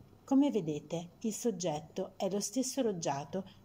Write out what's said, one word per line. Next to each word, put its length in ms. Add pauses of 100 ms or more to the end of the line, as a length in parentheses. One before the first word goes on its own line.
(240)
Come 260
vedete, 600 (100)
il 120
soggetto 840
è 120
lo 120
stesso 420
loggiato 640 (200)